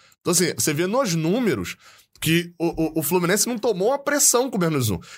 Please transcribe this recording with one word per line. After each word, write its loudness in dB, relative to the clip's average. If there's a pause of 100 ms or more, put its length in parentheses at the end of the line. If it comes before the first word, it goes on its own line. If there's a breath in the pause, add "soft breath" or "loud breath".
(200 soft breath)
Então, -2
assim, 2
você 0
vê -2
nos 0
números, 0 (440 loud breath)
que 0
o, 0
o, -2
o -2
Fluminense 2
não -4
tomou 0
a 0
pressão 2
com -4
o 0
menos 0
um. -4 (200 loud breath)